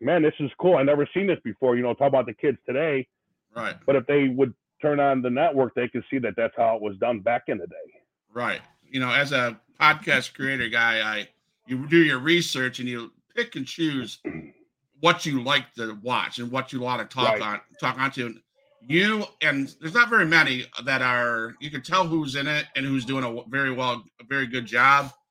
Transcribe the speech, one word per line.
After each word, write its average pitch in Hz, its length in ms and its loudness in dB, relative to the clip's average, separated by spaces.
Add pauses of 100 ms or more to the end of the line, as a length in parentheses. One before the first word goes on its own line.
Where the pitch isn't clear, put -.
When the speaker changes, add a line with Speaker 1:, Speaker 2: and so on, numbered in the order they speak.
Speaker 1:
"Man, 160 220 2
this 151 160 4
is 143 100 -4 (100)
cool. 175 180 4
I 135 60 2
never 143 300 2
seen 196 140 0
this 170 160 0
before." 120 320 0
You 123 80 0
know, 120 100 0
talk 139 140 2
about 131 180 4
the 113 80 -8
kids 143 320 -2
today. 135 420 -2 (480)
Speaker 2:
Right. 107 200 -6 (100)
Speaker 1:
But 139 100 4
if 127 120 2
they 143 220 4
would 127 240 2 (280)
turn 147 180 2
on 139 220 4
the 123 80 -2
network, 135 440 2
they 123 140 -2
could 120 220 -6
see 135 100 -2
that 110 160 -4
that's 117 200 -2
how 113 200 2
it 107 60 -8
was 101 160 -6
done 117 220 -2
back 120 280 -2
in 123 100 -4
the 87 100 -10
day. 82 80 -18 (560)
Speaker 2:
Right. 113 300 -6 (280)
You 131 100 -6
know, 127 120 -2
as 139 200 2
a 120 280 0 (200)
podcast 151 560 2
creator 135 340 -4
guy, 117 320 2
I, 107 260 -4 (380)
you 131 220 -6
do 160 100 4
your 147 220 4
research 139 600 0
and 123 80 -8
you 120 240 -10 (240)
pick 233 200 -6
and 135 100 -8
choose 139 540 -4 (800)
what 165 260 2
you 139 160 -2
like 131 340 -2
to 110 280 -8
watch 117 360 -2
and 120 120 -8
what 127 200 -6
you 131 80 -8
wanna 120 260 -4
talk 123 280 2
Speaker 1:
Right. 107 80 -2
Speaker 2:
on, 104 200 -4 (180)
talk 127 200 -2
onto. 127 360 -4 (520)
You, 202 380 2 (160)
and 139 400 0
there's 160 140 -10
not 233 140 4
very 214 160 4
many 147 400 2 (200)
that 135 160 0
are, 120 580 0
you 147 120 -12
can 143 100 -8
tell 180 240 2
who's 156 300 -2
in 139 120 -2
it 151 280 -2
and 135 100 -2
who's 135 200 0
doing 135 180 -2
a 123 40 -2
w-, 117 220 -8
very 135 240 0
well, 123 300 -2 (180)
a - 80 -20
very 139 160 -2
good 120 220 -6
job. 135 440 4 (200)